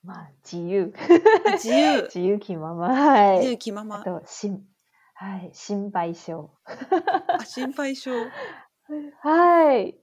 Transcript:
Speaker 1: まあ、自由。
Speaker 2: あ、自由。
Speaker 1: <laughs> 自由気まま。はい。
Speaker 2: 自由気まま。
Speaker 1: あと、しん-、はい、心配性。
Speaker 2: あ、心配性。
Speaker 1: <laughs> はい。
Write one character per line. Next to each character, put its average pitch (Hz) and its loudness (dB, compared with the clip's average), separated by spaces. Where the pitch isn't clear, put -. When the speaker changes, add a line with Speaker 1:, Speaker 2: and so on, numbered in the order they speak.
Speaker 1:
ま 175 -18
あ、 - -20
自 170 -10
由。 190 -2
Speaker 2:
あ、 392 2
自 233 -4
由。 285 4
Speaker 1:
<laughs> - -18
自 180 -8
由 196 0
気 190 -10
ま 160 -10
ま。 175 -2
は 262 6
い。 - 2
Speaker 2:
自 262 0
由 226 -4
気 226 -10
ま 208 -12
ま。 208 -14
Speaker 1:
あ - -20
と、 175 -8
し - -10
ん-、 196 -10
は 190 -14
い、 180 -14
心 202 -8
配 170 -6
性。 165 -14
Speaker 2:
あ、 220 -12
心 254 -10
配 277 -8
性。 262 -12
Speaker 1:
<laughs> 294 -14
は 320 4
い。 185 -4